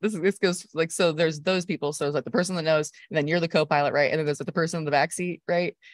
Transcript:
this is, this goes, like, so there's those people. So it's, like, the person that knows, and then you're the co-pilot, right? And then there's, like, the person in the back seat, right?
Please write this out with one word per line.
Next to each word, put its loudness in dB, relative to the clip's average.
this -2
is, -6
this 0
goes, -2
like, -2
so 2
there's 0
those 0
people. -4
So -4
it's, -2
like, -2
the -10
person 0
that -4
knows, 2
and -4
then 2
you're 2
the 0
co-pilot, 2
right? 2
And 0
then -2
there's, -2
like, -8
the -6
person -2
in -6
the -2
back 2
seat, -6
right? 0